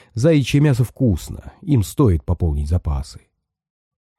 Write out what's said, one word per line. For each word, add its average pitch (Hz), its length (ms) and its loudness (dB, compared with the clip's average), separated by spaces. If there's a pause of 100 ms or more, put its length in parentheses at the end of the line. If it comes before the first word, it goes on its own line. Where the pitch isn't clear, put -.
(140)
Заячье 143 480 2
мясо 135 220 2
вкусно, - 800 -4
им 139 220 0
стоит 98 400 0
пополнить 73 460 -2
запасы. 73 520 -4 (960)